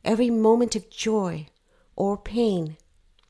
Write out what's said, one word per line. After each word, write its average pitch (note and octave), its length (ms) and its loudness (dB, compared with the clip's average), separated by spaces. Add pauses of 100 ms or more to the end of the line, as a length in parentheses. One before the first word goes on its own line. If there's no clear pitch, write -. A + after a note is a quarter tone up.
every A3+ 240 2
moment A3+ 460 4
of G#3+ 140 -8
joy F3+ 580 -4 (500)
or G3+ 200 -2
pain G3 600 -2 (520)